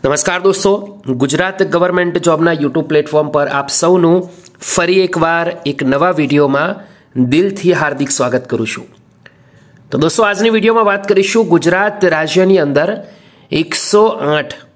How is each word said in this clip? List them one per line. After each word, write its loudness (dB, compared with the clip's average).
નમસ્કાર -2
દોસ્તો, -2
ગુજરાત -2
ગવર્મેન્ટ 0
જોબના 2
YouTube -2
પ્લેટફોર્મ 0
પર 0
આપ -4
સૌનું 2
ફરી 0
એકવાર 0
એક -4
નવા 2
વીડિયોમાં 0
દિલથી 0
હાર્દિક -2
સ્વાગત -2
કરું -4
છું. -12
તો -4
દોસ્તો, 0
આજની 2
વીડિયોમાં 2
વાત 0
કરીશું 2
ગુજરાત 2
રાજ્યની 2
અંદર 0
એકસો 0
આઠ -2